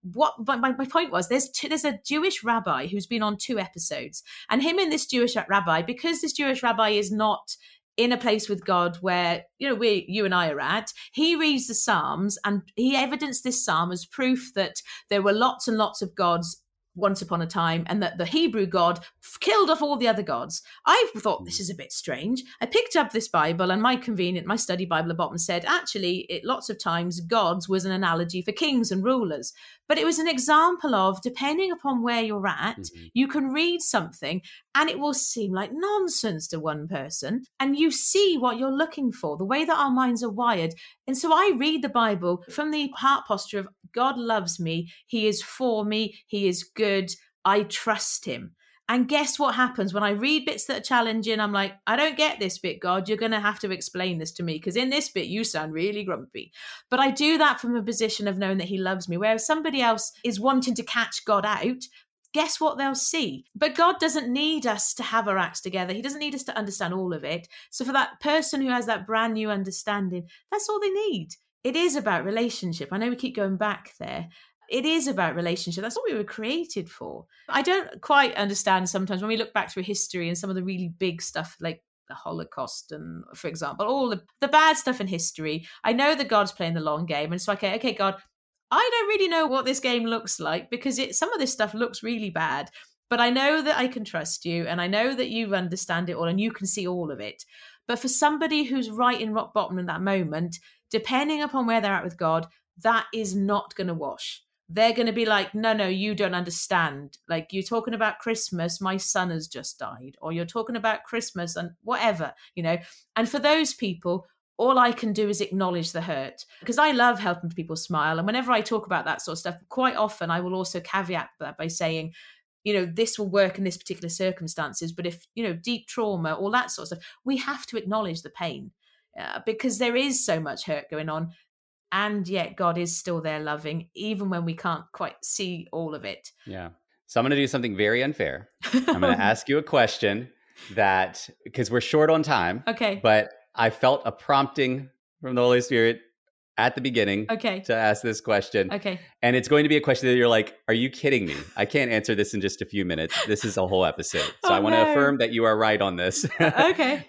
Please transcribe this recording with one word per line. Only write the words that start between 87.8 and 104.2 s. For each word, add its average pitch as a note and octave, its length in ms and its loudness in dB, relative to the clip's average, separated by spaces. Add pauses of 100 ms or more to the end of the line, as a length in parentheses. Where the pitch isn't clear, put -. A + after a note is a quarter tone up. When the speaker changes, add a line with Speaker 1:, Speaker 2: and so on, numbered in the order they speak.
Speaker 1:
God, G3 220 0 (560)
I A4+ 200 4
don't A4+ 160 2
really G4+ 200 2
know E4 200 2
what C4 180 0
this C4+ 140 0
game A#3+ 260 0
looks A3+ 340 -4
like D#3+ 300 -4
because A#3+ 300 -2
it, B3+ 160 -4
some F#4 180 0
of G4 60 -2
this C4 140 0
stuff G#3+ 200 -2
looks A#3 300 -4
really A3 260 -4
bad, D#3 400 -4 (400)
but A#3+ 120 0
I A#3+ 80 6
know C#4 320 4
that D4 160 2
I B3+ 100 2
can B3 160 -6
trust - 420 -6
you E3+ 220 -2
and F3 140 -2
I F3 60 -2
know A3+ 280 2
that B3 140 -2
you A3 260 -2
understand F3+ 540 -2
it E3 60 -4
all E3+ 120 -2
and F#3+ 140 0
you G#3+ 100 0
can F#3+ 160 -6
see F#3 200 -2
all F3 240 -4
of C3+ 80 -8
it." - 240 -12 (440)
But A#3+ 120 -2
for C4+ 80 -4
somebody D4+ 560 2
who's B3 260 -2
right B3 300 2
in A3 140 -4
rock G#3+ 200 -4
bottom F#3 260 0
in F3+ 80 -4
that E3+ 140 -4
moment, F3 560 -2 (340)
depending C4+ 500 0
upon C4+ 260 -2
where A3+ 140 2
they're G3+ 120 0
at F3+ 100 0
with E3+ 140 -8
God, E3 300 0 (360)
that A3+ 300 4
is G#3 220 -2
not G3+ 400 0
gonna F3+ 180 -4
wash. - 500 -8 (240)